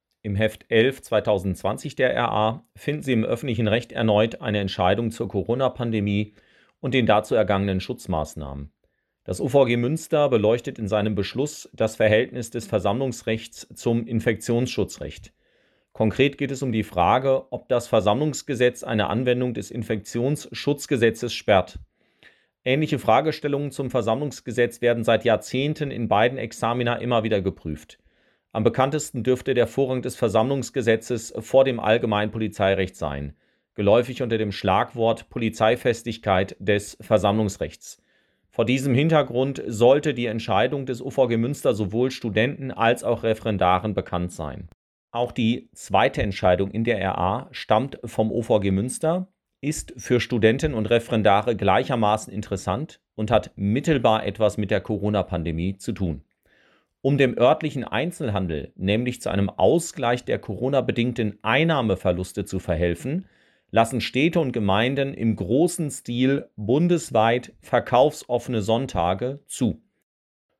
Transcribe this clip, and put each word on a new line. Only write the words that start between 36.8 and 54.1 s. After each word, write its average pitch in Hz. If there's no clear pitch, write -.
Versammlungsrechts. 104
Vor 117
diesem 131
Hintergrund 135
sollte 131
die 120
Entscheidung 117
des 127
U 135
V 127
G 117
Münster 131
sowohl 107
Studenten 127
als 113
auch 113
Referendaren 101
bekannt 90
sein. 76
Auch 120
die 117
zweite 110
Entscheidung 95
in 113
der 113
R 95
A 95
stammt -
vom 113
O 120
V 110
G 98
Münster, 156
ist -
für 120
Studenten 123
und 107
Referendare 110
gleichermaßen 107
interessant 101
und 107
hat -
mittelbar 117